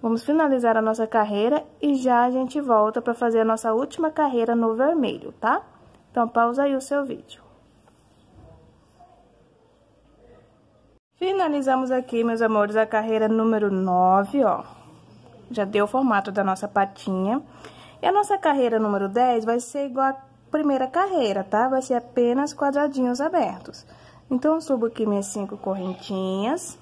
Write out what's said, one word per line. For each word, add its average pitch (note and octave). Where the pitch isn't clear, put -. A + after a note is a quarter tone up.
Vamos A3+
finalizar C4+
a A3
nossa A3
carreira G#3+
e D4
já B3
a B3
gente C4
volta A3
pra A#3
fazer A#3
a A3
nossa A3
última D4
carreira B3
no A3+
vermelho, C4
tá? C4+
Então, A#3
pausa A#3
aí C#4
o C4
seu C#4+
vídeo. -
Finalizamos C#4+
aqui, B3+
meus A3+
amores, G#3+
a A3
carreira A3
número A3
nove, F#3+
ó. G3
Já G#3+
deu G#3
o -
formato G#3+
da G3
nossa F#3+
patinha. G3
E -
a -
nossa G4+
carreira C4+
número G3+
dez A#3+
vai A#3
ser C#4
igual C4
à C4+
primeira C#4+
carreira, C4
tá? A3
Vai C4
ser B3+
apenas A#3+
quadradinhos C#4
abertos. C#4
Então, C4+
eu D#4+
subo B3+
aqui A3+
minhas G3+
cinco G3+
correntinhas. F#3+